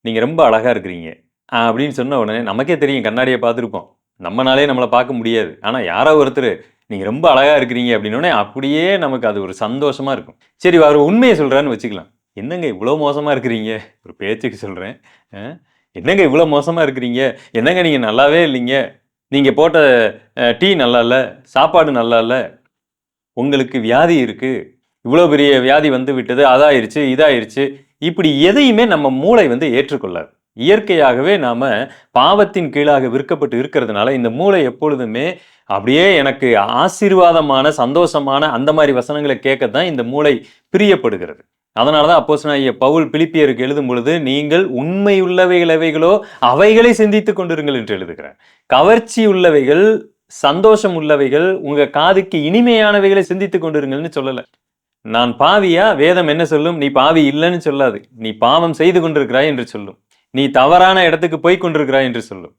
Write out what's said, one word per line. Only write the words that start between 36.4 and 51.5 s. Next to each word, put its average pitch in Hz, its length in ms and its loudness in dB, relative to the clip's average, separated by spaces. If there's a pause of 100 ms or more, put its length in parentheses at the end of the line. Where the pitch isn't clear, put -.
ஆசீர்வாதமான, 156 1200 2
சந்தோஷமான 139 640 0
அந்த 143 320 -2
மாதிரி 151 200 2
வசனங்களை 139 500 -4
கேட்கத்தான் 135 420 -2
இந்த 147 180 -6
மூளை 135 440 -2 (300)
பிரியப்படுகிறது. 123 600 0 (420)
அதனாலதான் 151 480 4
அப்போஸ்தலனாகிய 143 440 -2
பவுல் 143 380 0
பிலிப்பியருக்கு 151 480 0
எழுதும் 139 280 -4
பொழுது, 123 340 -2
"நீங்கள் 147 520 -2
உண்மையுள்ளவைகள் 180 960 0
எவைகளோ 160 520 2 (200)
அவைகளை 214 520 4
சிந்தித்துக் 208 480 0
கொண்டிருங்கள்" 156 340 -4
என்று 110 200 -6
எழுதுகிறார். 82 440 -14 (280)
கவர்ச்சி 220 600 2
உள்ளவைகள், 175 760 2 (240)
சந்தோஷம் 190 760 2
உள்ளவைகள், 151 500 0